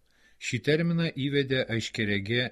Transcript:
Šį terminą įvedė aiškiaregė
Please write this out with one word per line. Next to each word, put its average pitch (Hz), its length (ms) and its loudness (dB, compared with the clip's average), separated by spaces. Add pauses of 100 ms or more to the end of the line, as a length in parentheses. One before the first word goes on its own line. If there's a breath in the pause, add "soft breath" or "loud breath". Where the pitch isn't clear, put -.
(420 soft breath)
Šį - 220 -4
terminą 165 500 2
įvedė 135 540 0
aiškiaregė 110 840 0